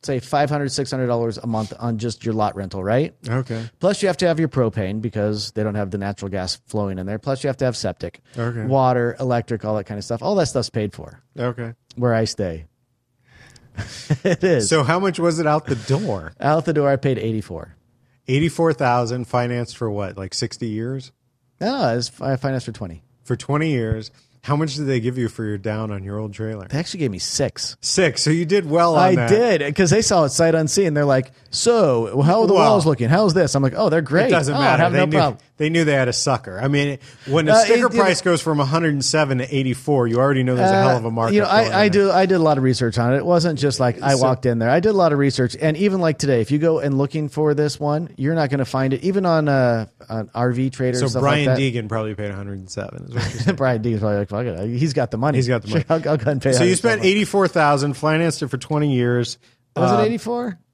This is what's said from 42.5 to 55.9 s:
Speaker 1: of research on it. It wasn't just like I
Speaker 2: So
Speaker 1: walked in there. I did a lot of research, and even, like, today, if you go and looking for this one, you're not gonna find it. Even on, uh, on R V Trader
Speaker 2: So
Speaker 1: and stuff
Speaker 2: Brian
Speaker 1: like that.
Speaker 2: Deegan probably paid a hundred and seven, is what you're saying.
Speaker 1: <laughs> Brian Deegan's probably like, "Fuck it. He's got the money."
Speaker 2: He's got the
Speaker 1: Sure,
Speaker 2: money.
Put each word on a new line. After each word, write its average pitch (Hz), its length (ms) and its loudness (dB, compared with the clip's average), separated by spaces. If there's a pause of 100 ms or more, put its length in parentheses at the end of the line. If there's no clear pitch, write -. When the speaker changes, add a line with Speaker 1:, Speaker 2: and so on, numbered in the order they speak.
Speaker 1:
of 135 60 0
research 123 340 0
on 120 160 2
it. 139 40 2
It - 60 -4
wasn't 170 360 2
just 139 180 0
like 123 240 0
I 139 140 2
Speaker 2:
So 123 80 2
Speaker 1:
walked 127 200 0
in 120 140 2
there. 113 120 2
I 156 100 4
did 190 80 2
a 208 100 2
lot 170 140 4
of 143 80 2
research, 131 400 0
and 151 160 0
even, 190 240 0
like, 160 180 0
today, 135 220 2
if 110 100 -2
you 147 80 2
go 160 220 2
and 139 180 0
looking 143 300 -2
for 151 260 0
this 147 240 -2
one, 151 380 -2
you're 139 180 -2
not 151 160 0
gonna 139 140 0
find 135 280 -2
it. 135 120 -4
Even 190 200 0
on, 160 240 2
uh, 123 380 2 (220)
on 110 260 -8
R 123 160 0
V 127 180 -2
Trader 127 300 -2
Speaker 2:
So 123 60 0
Speaker 1:
and 131 80 0
stuff 123 80 -2
Speaker 2:
Brian 143 260 2
Speaker 1:
like 131 120 2
that. 139 40 0
Speaker 2:
Deegan 120 260 -2
probably 110 280 -4
paid 101 160 -8
a - 20 -10
hundred 98 240 -10
and 95 100 -16
seven, - 360 -10
is - 100 -16
what 113 80 -4
you're 101 200 -6
saying. 180 140 0
Speaker 1:
<laughs> - 0 -
Brian 127 280 0
Deegan's 113 160 0
probably 104 180 0
like, 101 120 -4
"Fuck 110 160 -4
it. 95 200 -6 (120)
He's 147 160 0
got 131 180 0
the 117 60 -6
money." 143 200 0
Speaker 2:
He's 127 80 2
got 120 160 0
the 104 60 -12
Speaker 1:
Sure, 107 100 -2
Speaker 2:
money. - 120 -2